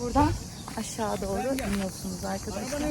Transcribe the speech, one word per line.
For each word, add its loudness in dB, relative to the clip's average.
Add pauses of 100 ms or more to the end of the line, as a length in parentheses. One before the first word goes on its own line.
Buradan 6 (500)
aşağı -2
doğru 0
iniyorsunuz -2
arkadaşlar. -4 (100)